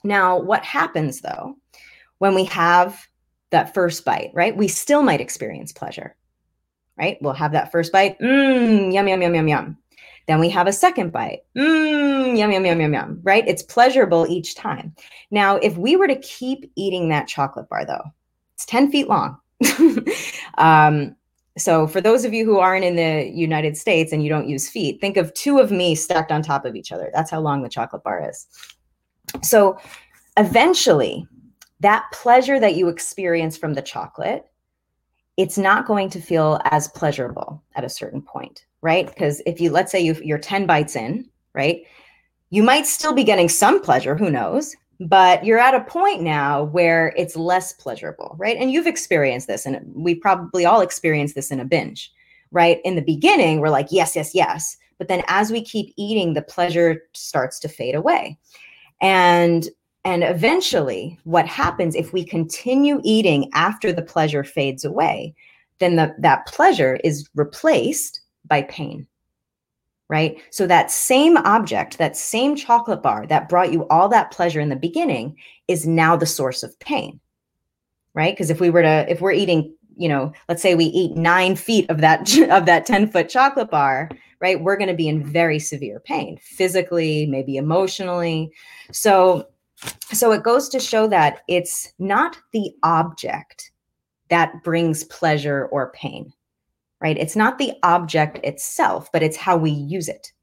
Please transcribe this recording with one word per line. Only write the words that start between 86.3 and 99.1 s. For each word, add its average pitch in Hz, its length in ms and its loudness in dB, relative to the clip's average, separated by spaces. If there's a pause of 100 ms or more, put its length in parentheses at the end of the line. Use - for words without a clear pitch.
physically, 170 800 -2
maybe 135 320 -4
emotionally. 170 960 -4 (400)
So 185 560 4 (640)
so 226 200 2
it 208 100 0
goes 247 280 0
to 269 80 -4
show 220 300 0
that 156 400 2
it's 180 500 -4
not 214 400 -2 (140)
the 208 300 -4
object - 920 -4 (560)
that 165 340 0
brings 165 420 -2
pleasure 147 600 -2
or 135 260 -4
pain, - 400 -14 (680)
right? 156 180 -2
It's - 180 -6
not 233 220 0
the 277 140 -4 (100)
object 170 640 0
itself, - 680 -4